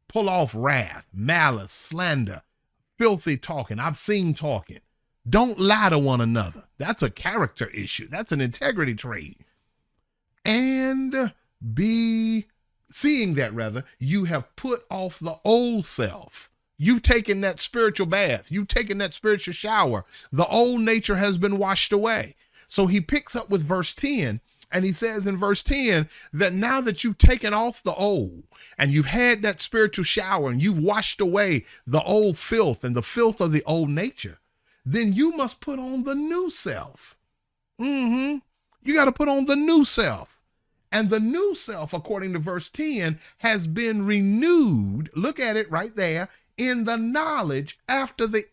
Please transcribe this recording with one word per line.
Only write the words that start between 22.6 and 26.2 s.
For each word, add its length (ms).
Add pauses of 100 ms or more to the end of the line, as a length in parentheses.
So 220
he 120
picks 360
up 120
with 160
verse 300
ten, 460 (320)
and 120
he 80
says 320
in 120
verse 260
ten 460 (240)